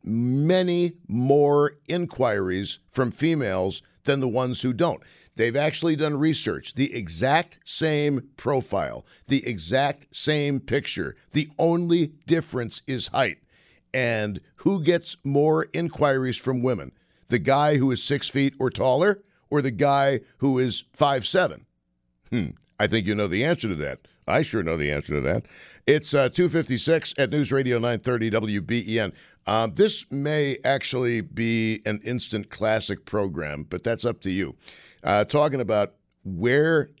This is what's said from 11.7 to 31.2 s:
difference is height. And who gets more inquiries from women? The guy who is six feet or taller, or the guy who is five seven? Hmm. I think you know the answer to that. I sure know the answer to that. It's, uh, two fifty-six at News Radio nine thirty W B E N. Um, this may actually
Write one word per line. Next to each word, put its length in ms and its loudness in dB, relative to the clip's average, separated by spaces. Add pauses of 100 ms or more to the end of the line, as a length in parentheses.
difference 600 -2
is 220 -6
height. 300 -2 (540)
And 480 -2 (160)
who 260 0
gets 420 0
more 480 2
inquiries 640 0
from 260 -2
women? 300 -2 (360)
The 100 2
guy 400 4
who 120 4
is 120 -2
six 260 -2
feet 320 0
or 100 0
taller, 520 2 (280)
or 100 2
the 100 0
guy 500 2 (180)
who 200 2
is 340 -2
five 340 2
seven? 400 0 (640)
Hmm. 200 -2 (280)
I 80 2
think 200 0
you 80 0
know 120 0
the 180 -2
answer 240 -2
to 80 -2
that. 240 -6 (280)
I 140 2
sure 200 -2
know 140 -2
the 140 -2
answer 240 -4
to 80 0
that. 240 -2 (400)
It's, 260 2
uh, 160 2
two 200 2
fifty-six 680 0
at 140 0
News 220 0
Radio 260 0
nine 220 0
thirty 280 -2
W 320 0
B 260 -2
E 120 -2
N. 140 -2 (340)
Um, 300 0
this 340 2
may 540 -2
actually 560 0